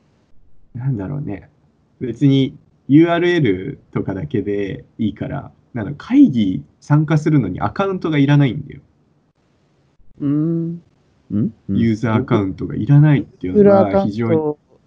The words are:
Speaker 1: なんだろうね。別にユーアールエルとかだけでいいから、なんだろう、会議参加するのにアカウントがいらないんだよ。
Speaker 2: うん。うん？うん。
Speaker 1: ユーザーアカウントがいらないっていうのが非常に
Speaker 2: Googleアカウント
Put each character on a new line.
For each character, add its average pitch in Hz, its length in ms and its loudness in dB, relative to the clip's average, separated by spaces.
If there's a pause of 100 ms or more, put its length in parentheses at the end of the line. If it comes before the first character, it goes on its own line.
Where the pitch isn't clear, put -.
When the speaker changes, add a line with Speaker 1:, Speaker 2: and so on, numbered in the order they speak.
(760)
Speaker 1:
な 123 140 -6
ん 131 80 -2
だ 95 120 -8
ろ 98 100 -8
う - 20 -10
ね。 98 300 -12 (500)
別 127 260 -4
に 135 300 2 (320)
ユ 160 200 6
ー 170 40 0
ア 170 40 0
ー 170 40 0
ル 175 80 0
エ 175 120 0
ル 95 400 -2 (120)
と 107 100 -6
か 98 120 -6
だ 95 120 -8
け 107 160 -4
で 101 420 -6 (140)
い 110 100 -2
い 95 60 -6
か - 140 -10
ら、 95 240 -10 (220)
な 113 80 -6
ん - 20 -6
だ 95 60 -10
ろ - 40 -8
う、 - 40 -16
会 262 320 4
議 104 340 -2 (160)
参 151 260 2
加 156 120 0
す 156 120 -2
る 151 100 4
の 101 80 -4
に 92 120 -8
ア 107 100 -4
カ 196 160 -4
ウ 196 60 -4
ン 185 80 -6
ト 175 100 -4
が 151 80 0
い 139 80 2
ら 147 100 4
な 143 100 4
い 117 60 -2
ん - 140 -10
だ - 80 -18
よ。 - 60 -20 (1400)
Speaker 2:
う 147 60 -6
ん。 165 560 -2 (480)
う 101 80 -2
ん？ 117 160 -2 (140)
う 101 40 -4
ん。 101 40 0
Speaker 1:
ユ 117 160 2
ー 107 40 -2
ザ 110 160 -4
ー 110 100 2
ア - 20 -4
カ 120 140 0
ウ 101 80 0
ン 95 80 -6
ト 95 120 -10
が - 100 -8
い 107 100 -6
ら 143 140 6
な 147 160 6
い 117 40 0
っ - 40 -6
て - 220 -14
い 185 40 -6
う 208 120 4
の 202 80 8
が 196 340 2
非 202 80 -4
常 226 160 -4
に - 40 0
Speaker 2:
Google - 20 2
ア 160 40 0
カ 156 40 -2
ウ 151 40 -4
ン 151 40 -2
ト 151 80 -10 (280)